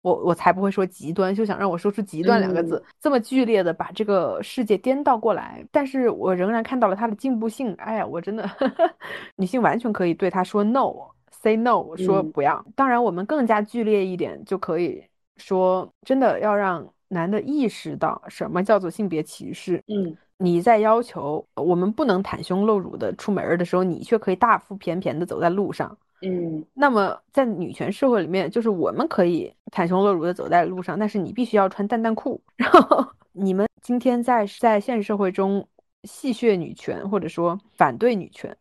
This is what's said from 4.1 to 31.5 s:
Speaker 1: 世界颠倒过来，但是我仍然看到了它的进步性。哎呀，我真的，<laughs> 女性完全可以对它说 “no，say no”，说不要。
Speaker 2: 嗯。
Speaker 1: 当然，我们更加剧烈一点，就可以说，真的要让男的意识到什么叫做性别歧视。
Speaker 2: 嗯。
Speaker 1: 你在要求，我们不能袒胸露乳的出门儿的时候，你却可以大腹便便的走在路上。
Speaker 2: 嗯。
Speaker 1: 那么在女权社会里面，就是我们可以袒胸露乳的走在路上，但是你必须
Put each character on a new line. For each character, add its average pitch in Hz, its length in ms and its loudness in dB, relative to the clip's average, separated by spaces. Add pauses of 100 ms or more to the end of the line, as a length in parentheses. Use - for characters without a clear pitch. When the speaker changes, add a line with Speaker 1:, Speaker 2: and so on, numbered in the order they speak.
Speaker 1:
世 254 220 -6
界 208 140 2
颠 262 260 0
倒 269 140 4
过 220 160 0
来， - 360 -8
但 285 160 2
是 262 240 0
我 147 240 0
仍 180 160 0
然 226 140 0
看 254 160 -4
到 226 80 4
了 190 80 2
它 214 100 -4
的 226 100 -4
进 262 220 -2
步 220 120 -2
性。 220 240 -6
哎 - 220 -8
呀， 208 120 -2
我 160 140 -6
真 196 120 -6
的， 214 160 -6 (420)
<laughs> - 440 -16
女 190 100 0
性 247 160 0
完 175 160 4
全 240 140 -2
可 190 160 0
以 165 60 2
对 180 160 0
它 185 120 -2
说 202 220 0
“no，say 220 920 -2
no”， 220 400 0
说 185 260 2
不 - 180 -4
要。 147 140 2 (100)
Speaker 2:
嗯。 - 80 -20
Speaker 1:
当 269 140 2
然， 240 160 2
我 214 80 2
们 175 140 -4
更 294 200 0
加 220 160 2
剧 233 220 -4
烈 208 200 2
一 185 120 -4
点， 107 300 -6
就 190 120 -4
可 170 220 -2
以 170 240 -4 (320)
说， 185 580 0 (100)
真 269 180 2
的 175 180 2
要 208 160 0
让 185 320 -2 (240)
男 175 180 -2
的 208 120 0
意 277 260 0
识 151 300 -8
到 - 300 -2
什 - 240 -8
么 175 120 0
叫 208 140 4
做 190 100 -2
性 196 220 -4
别 160 140 -2
歧 - 280 -12
视。 180 360 -4
Speaker 2:
嗯。 190 280 -4 (220)
Speaker 1:
你 175 240 2
在 226 160 6
要 220 240 4
求， 156 420 -6 (120)
我 170 200 2
们 185 160 2
不 311 140 -2
能 196 180 2
袒 - 180 -8
胸 185 240 -2
露 214 140 4
乳 170 160 -8
的 - 200 -4
出 - 160 -6
门 185 120 0
儿 165 140 0
的 180 80 0
时 170 100 -2
候， 185 80 4
你 180 200 -2
却 - 140 0
可 208 140 -2
以 185 40 2
大 220 240 4
腹 - 160 -14
便 190 220 -6
便 156 200 -4
的 170 80 -2
走 - 160 -6
在 170 80 4
路 190 240 -2
上。 - 240 -6 (240)
Speaker 2:
嗯。 170 420 -4 (120)
Speaker 1:
那 277 160 2
么 202 280 0 (120)
在 277 120 2
女 185 300 -2
权 - 180 -4
社 262 200 2
会 220 100 4
里 160 60 -2
面， 180 220 -2
就 233 120 -2
是 226 80 0
我 160 220 0
们 185 160 -2
可 202 180 2
以 165 260 0 (200)
袒 175 160 0
胸 185 180 2
露 202 80 4
乳 165 100 0
的 175 80 0
走 - 160 -6
在 175 180 4
路 185 180 -6
上， 175 160 -6
但 214 100 0
是 - 80 -4
你 170 160 -4
必 247 100 -2
须 220 140 0